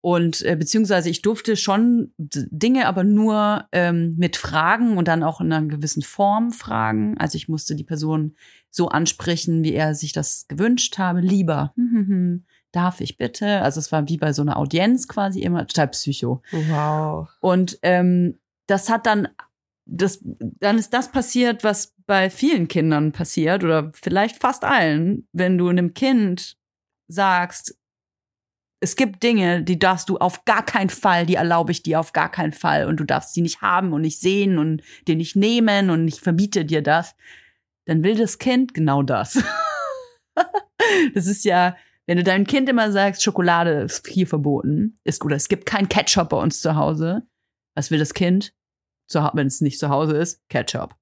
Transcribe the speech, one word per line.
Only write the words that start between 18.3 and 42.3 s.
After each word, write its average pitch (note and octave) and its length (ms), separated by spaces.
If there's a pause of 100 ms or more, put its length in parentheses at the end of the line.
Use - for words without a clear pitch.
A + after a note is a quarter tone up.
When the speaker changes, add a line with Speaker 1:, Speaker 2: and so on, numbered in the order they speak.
Speaker 1:
das G3 200
hat A3+ 180
dann, G#3+ 200 (600)
das, F3+ 360
dann - 560
ist A3 160
das B3 160
passiert, A#3+ 540
was G#3 300 (120)
bei F#3+ 240
vielen A#3 380
Kindern D#3 420
passiert E3+ 540
oder D#3 300
vielleicht G3 420
fast - 260
allen, F3 680
wenn F3+ 260
du F3+ 100
einem F3+ 260
Kind G#3+ 640 (520)
sagst, F3+ 680 (1040)
"Es F#3 160
gibt G3 260
Dinge, F#3+ 400
die E3+ 160
darfst F#3 320
du F#3+ 80
auf - 260
gar A3 200
keinen F#3+ 260
Fall, F3 340
die F3 120
erlaube E3+ 360
ich - 100
dir D#3+ 160
auf D#3+ 140
gar D#3+ 180
keinen D#3 220
Fall D3+ 340
und D#3+ 140
du D3+ 40
darfst C#3 280
sie E3+ 80
nicht E3 220
haben F#3 320
und D3+ 80
nicht D#3+ 180
sehen F#3+ 380
und D#3 240 (260)
dir D#3+ 80
nicht D#3+ 200
nehmen G#3 520
und E3 200
ich - 120
verbiete F#3 460
dir D3+ 160
das", D#3+ 320 (720)
dann D#3+ 180
will G#3 120
das A3 220
Kind B3+ 360
genau C#3+ 280
das. C3 460
<laughs> - 40 (1600)
Das F3+ 120
ist G3 180
ja, F3+ 320 (300)
wenn F3 120
du F3+ 60
deinem F#3+ 220